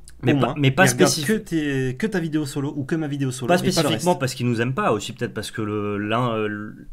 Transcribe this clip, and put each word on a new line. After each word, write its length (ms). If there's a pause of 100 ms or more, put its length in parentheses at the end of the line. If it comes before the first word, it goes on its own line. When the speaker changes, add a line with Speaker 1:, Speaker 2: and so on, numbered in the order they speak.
(220)
Speaker 1:
Mais 100
Speaker 2:
au 80
Speaker 1:
pas, 60
Speaker 2:
moins, 120
Speaker 1:
mais 140
pas 160
Speaker 2:
qui 60
regarde 180
Speaker 1:
spécifi-, 160
Speaker 2:
que 100
tes, 600
que 100
ta 140
vidéo 240
solo 320
ou 80
que 100
ma 140
vidéo 200
solo 200
Speaker 1:
pas 60
Speaker 2:
et 20
pas 80
le 80
Speaker 1:
spécifiquement 380
Speaker 2:
reste. 100
Speaker 1:
parce 140
qu'ils 100
nous 160
aiment 120
pas, 200
aussi 180
peut-être 220
parce 180
que 100
le, 360
l'un, 340
euh, 400 (220)